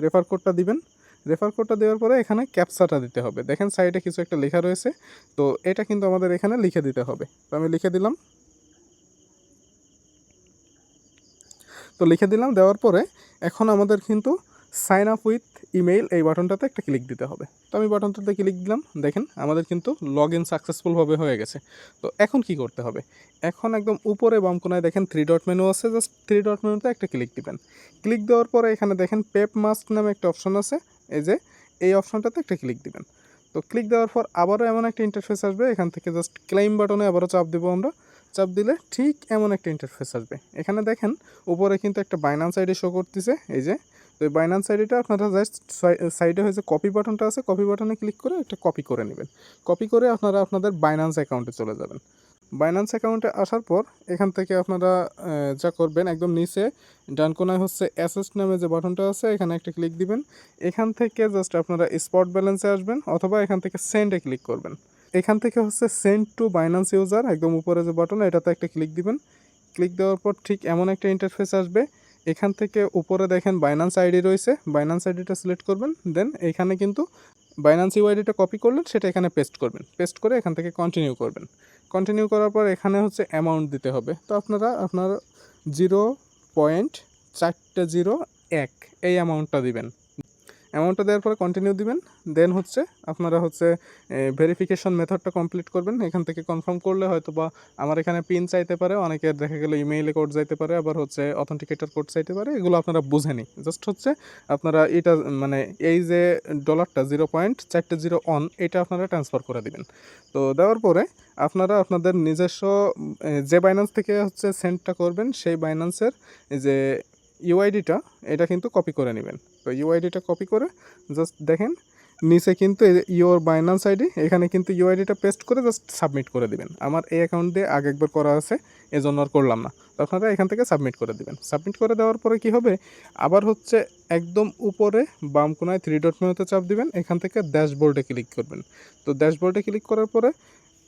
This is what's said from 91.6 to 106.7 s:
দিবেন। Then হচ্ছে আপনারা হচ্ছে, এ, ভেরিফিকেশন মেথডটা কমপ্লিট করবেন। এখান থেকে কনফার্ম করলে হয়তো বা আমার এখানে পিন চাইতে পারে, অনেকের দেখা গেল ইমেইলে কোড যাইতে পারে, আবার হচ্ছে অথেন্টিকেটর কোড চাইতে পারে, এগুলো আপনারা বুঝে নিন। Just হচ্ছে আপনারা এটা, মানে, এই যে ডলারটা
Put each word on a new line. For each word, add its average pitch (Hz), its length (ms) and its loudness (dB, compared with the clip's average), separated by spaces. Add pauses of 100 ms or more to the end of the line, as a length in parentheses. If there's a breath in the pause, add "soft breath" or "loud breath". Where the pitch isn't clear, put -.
দিবেন। 233 180 -2 (380 soft breath)
Then 170 220 6
হচ্ছে 190 220 -4 (320)
আপনারা 170 320 0
হচ্ছে, 170 260 -2
এ, 135 600 -4 (100)
ভেরিফিকেশন 175 580 0
মেথডটা 180 400 -2
কমপ্লিট 170 360 -4
করবেন। 185 200 -2 (140)
এখান 175 160 -2
থেকে 165 180 -8
কনফার্ম 175 360 -4
করলে 190 280 0
হয়তো 165 260 -2
বা 160 180 -2 (260 soft breath)
আমার 151 260 -2
এখানে 170 260 -2
পিন 180 240 0
চাইতে 180 280 0
পারে, 185 140 0 (120)
অনেকের 156 360 -2
দেখা 151 200 -4
গেল 151 120 -2
ইমেইলে 151 380 0
কোড 151 240 0
যাইতে 151 240 -2
পারে, 160 160 -2
আবার 156 260 -2
হচ্ছে 139 200 -6 (200)
অথেন্টিকেটর 151 520 -8
কোড 151 200 -4
চাইতে 165 220 -2
পারে, 220 220 -4
এগুলো 180 180 2
আপনারা 165 240 0
বুঝে 143 340 0
নিন। 113 120 -8 (200)
Just - 220 -6
হচ্ছে 208 220 -2 (440 loud breath)
আপনারা 156 260 2 (180)
এটা, 170 140 4 (300)
মানে, 139 160 -2 (320)
এই 170 80 4 (120)
যে 175 100 4 (460)
ডলারটা 156 440 0